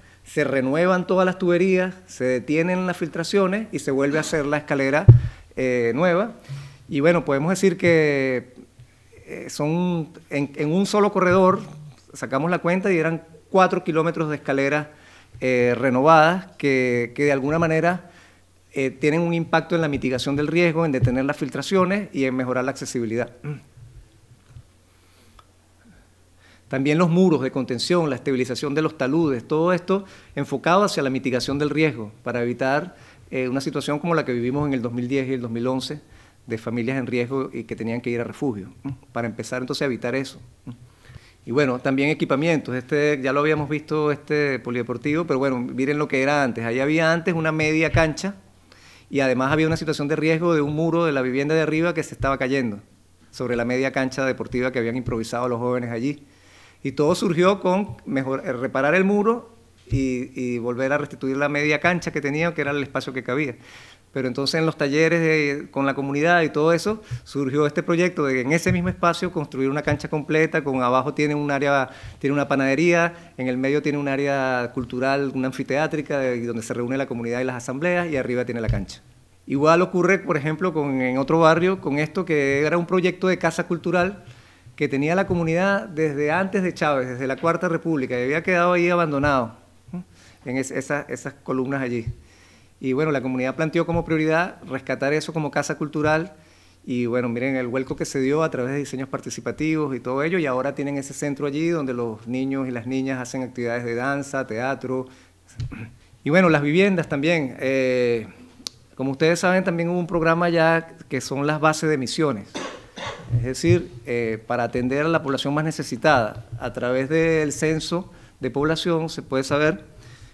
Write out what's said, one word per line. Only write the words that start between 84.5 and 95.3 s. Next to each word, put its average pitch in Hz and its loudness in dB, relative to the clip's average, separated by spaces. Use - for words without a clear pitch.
que 147 0
tenía 139 0
la 190 2
comunidad 185 0
desde 151 0
antes 190 0
de 180 0
Chávez, 139 0
desde 127 -4
la 131 -2
Cuarta 165 0
República, 156 -2
y 123 0
había 147 0
quedado 175 2
ahí 175 4
abandonado, 143 2
¿m? 175 -8
En 127 -4
es-, 131 -2
esa, 143 -4
esas 131 -8
columnas 135 -4
allí. 120 -4
Y 131 0
bueno, 156 0
la 135 0
comunidad 127 -2
planteó 160 0
como 170 0
prioridad 156 0
rescatar 131 -2
eso 156 -2